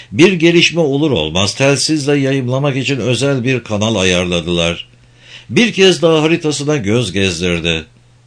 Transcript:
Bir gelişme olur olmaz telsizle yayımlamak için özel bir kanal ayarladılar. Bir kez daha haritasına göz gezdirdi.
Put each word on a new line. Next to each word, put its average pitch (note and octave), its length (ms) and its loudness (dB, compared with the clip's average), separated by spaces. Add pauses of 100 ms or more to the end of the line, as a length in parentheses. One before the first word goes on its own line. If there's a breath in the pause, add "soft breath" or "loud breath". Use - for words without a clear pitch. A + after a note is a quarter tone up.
(120 loud breath)
Bir D#3+ 200 4
gelişme E3+ 480 2
olur D3 300 0
olmaz F2+ 440 -2
telsizle C#3+ 640 0
yayımlamak C3+ 580 -2
için C3+ 200 -2
özel B2 480 -2
bir B2+ 200 -2
kanal G#2+ 320 -2
ayarladılar. F2 920 0 (600 loud breath)
Bir G3 220 2
kez F3+ 300 2
daha D#3+ 200 4
haritasına D3+ 540 0
göz G#2+ 360 -2
gezdirdi. E2+ 720 -2 (420)